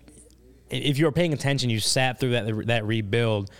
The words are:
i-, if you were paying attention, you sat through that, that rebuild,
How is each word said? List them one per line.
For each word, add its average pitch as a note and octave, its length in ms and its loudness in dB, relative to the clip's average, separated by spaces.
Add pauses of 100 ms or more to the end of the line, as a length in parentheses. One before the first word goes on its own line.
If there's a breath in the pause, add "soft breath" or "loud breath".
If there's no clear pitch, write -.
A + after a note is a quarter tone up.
(720)
i-, - 60 -6
if C3 220 0
you D#3+ 80 4
were D3+ 40 2
paying E3 220 0
attention, C3+ 380 0
you A2 100 0
sat C3 400 0
through C3 100 0
that, A2 380 -2
that A#2 160 2
rebuild, A2 760 0